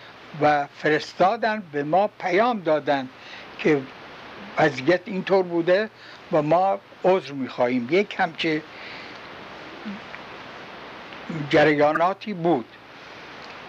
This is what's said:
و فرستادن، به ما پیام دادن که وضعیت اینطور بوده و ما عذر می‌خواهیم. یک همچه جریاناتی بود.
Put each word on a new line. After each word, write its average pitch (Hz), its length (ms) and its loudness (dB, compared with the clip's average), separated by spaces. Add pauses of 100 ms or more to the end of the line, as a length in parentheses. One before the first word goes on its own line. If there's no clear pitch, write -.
(420)
و 147 260 4
فرستادن، 214 1040 0
به 143 120 -2
ما 180 260 2 (100)
پیام 202 400 2
دادن 143 500 0 (500)
که 147 220 4 (760)
وضعیت 151 480 2
اینطور 190 380 2
بوده 180 460 2 (420)
و 160 100 4
ما 185 380 4 (240)
عذر 175 280 4
می‌خواهیم. 127 600 0
یک 202 260 2
همچه 160 440 0 (3000)
جریاناتی 156 840 4
بود. 165 320 2 (1040)